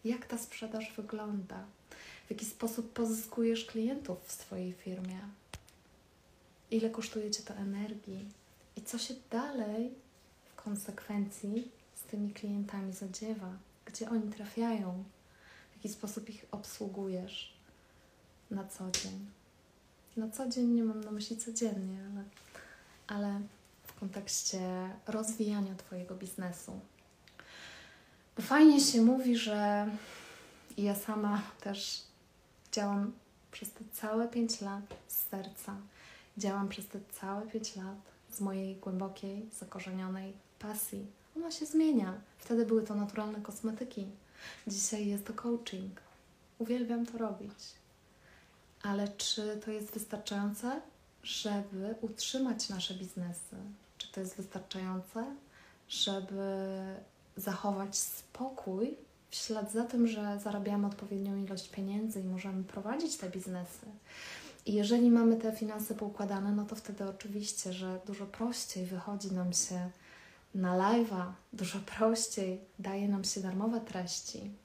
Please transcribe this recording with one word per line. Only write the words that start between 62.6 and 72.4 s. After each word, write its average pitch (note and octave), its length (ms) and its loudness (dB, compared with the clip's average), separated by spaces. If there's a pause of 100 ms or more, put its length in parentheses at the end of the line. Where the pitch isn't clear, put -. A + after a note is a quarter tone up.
prowadzić A#3 540 -2
te F#3 120 -6
biznesy? F3+ 560 -6 (800)
I G#3 80 2
jeżeli A#3 380 10
mamy A3+ 240 12
te A3+ 160 2
finanse G#3+ 440 -2
poukładane, G3+ 560 0
no G#3 140 4
to G#3+ 100 -6
wtedy G3+ 340 -4
oczywiście, G3+ 640 -4
że F#3 320 -2
dużo G3+ 200 -6
prościej G3+ 600 -2
wychodzi F#3+ 460 -4
nam F3+ 220 2
się F3+ 360 0 (640)
na F#3 220 4
live'a, G3 540 4 (220)
dużo F#3+ 260 -2
prościej G3 800 2 (180)